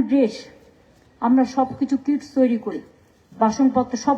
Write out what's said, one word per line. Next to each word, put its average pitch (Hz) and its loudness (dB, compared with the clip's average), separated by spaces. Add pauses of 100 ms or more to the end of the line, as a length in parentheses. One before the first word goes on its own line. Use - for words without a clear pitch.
ড্রেস, 226 2 (840)
আমরা 254 4
সব 262 -2 (100)
কিছু 277 -2
কিটস - -4
তৈরি 254 2
করে, 180 -8 (520)
বাসনপত্র 254 0
সব 277 0